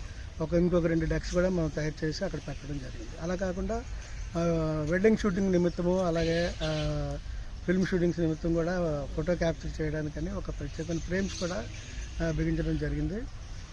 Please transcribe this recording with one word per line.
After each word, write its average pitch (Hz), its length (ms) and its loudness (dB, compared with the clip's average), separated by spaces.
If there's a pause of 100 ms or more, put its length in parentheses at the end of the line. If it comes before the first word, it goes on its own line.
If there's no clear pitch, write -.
(420)
ఒక, 156 120 0
ఇంకొక 175 320 6
రెండు 165 200 4
డెక్స్ 156 280 0
కూడా 180 160 4
మనం 170 180 2
తయారు 151 380 -2
చేసి 156 200 0
అక్కడ 156 220 -2
పెట్టడం 143 300 -6
జరిగింది. 131 440 -8
అలా 175 140 -2
కాకుండా, 190 400 -2 (600)
ఆ, 170 60 4 (460)
వెడ్డింగ్ 196 280 6
షూటింగ్ 196 340 2
నిమిత్తము, 180 540 4
అలాగే, 165 480 2 (100)
ఆ, 151 540 0 (480)
ఫిల్మ్ 185 200 4
షూటింగ్స్ 170 340 2
నిమిత్తం 165 340 2
కూడా 165 600 0
ఫోటో 165 200 0
క్యాప్చర్ 160 460 -2
చేయడానికని 156 520 -2
ఒక 180 160 -4
ప్రత్యేకమైన 160 480 -4
ఫ్రేమ్స్ 180 420 -2
కూడా, 185 240 -2 (600)
ఆ, 165 80 2
బిగించడం 160 460 2
జరిగింది. 151 440 -2 (520)